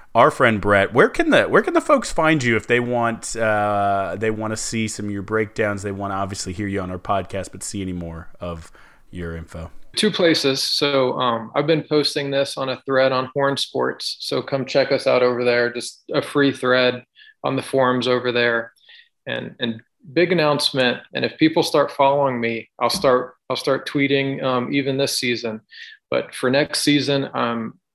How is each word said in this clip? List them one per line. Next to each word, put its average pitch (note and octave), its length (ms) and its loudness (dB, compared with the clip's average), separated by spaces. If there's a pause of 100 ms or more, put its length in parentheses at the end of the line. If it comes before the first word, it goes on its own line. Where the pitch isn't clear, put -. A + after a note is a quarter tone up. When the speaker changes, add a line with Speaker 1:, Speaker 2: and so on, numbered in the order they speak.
(140)
Speaker 1:
our B2 160 6
friend A#2 320 2
Brett. G2 320 4
Where E3 160 6
can E4 220 0
the, C3 140 6
where D3 180 4
can E4 100 -2
the E4+ 80 4
folks C#4 300 0
find D#3 320 2
you A#2+ 120 2
if G#2+ 120 -2
they A#2+ 120 4
want, A#2 560 -2
uh, G#2 840 0
they A2 100 0
wanna A2 280 -4
see A2+ 300 -4
some G#2+ 180 -8
of G#2 60 -6
your G2+ 120 -6
breakdowns? G#2 580 -2
They G2+ 100 -6
wanna G2 240 -6
obviously G2 380 -6
hear G#2 140 -4
you G2 140 -2
on F2+ 100 -8
our F2+ 80 -8
podcast, F#2+ 520 -4
but F#2+ 120 -14
see - 180 -8
any F#2 120 -6
more E2 360 -10 (100)
of E2+ 320 -10 (380)
your E2+ 260 -10
info? E2 360 -12 (240)
Speaker 2:
Two G#3 160 0
places. D3+ 500 2
So, C3+ 580 0
um, A#2 360 -2
I've D3 100 0
been D#3 180 2
posting C#3+ 460 -2
this C#3 280 -2
on C3+ 120 -4
a B2 160 -6
thread C3+ 260 2
on C3 220 -2
Horn C#3 240 0
Sports. - 640 -4
So C3+ 220 -4
come C3 240 -4
check C3 260 2
us - 160 0
out B2+ 160 4
over B2 200 2
there. A#2+ 300 2
Just - 300 -10 (100)
a D3 80 2
free C#3 300 2
thread B2+ 520 2 (400)
on C3+ 120 -2
the C3 80 -4
forums B2+ 440 2
over B2 240 0
there. A#2 400 0 (540)
And, B2 340 -8
and A#2 220 -6 (320)
big E3+ 180 2
announcement. C#3+ 680 2 (140)
And - 120 -2
if A#2 140 -8
people D#3+ 240 4
start C#3+ 280 2
following C#3 480 2
me, A#2 300 -4 (100)
I'll A#2+ 120 2
start, B2+ 420 2 (160)
I'll C3 60 -2
start - 340 -2
tweeting, C#3 540 0
um, B2+ 280 -2
even C#3 260 0
this C#3 200 0
season. A2+ 440 -4 (500)
But B2 240 -2
for B2+ 160 0
next C#3+ 300 0
season, C#3 520 2
I'm A#2 460 -4 (160)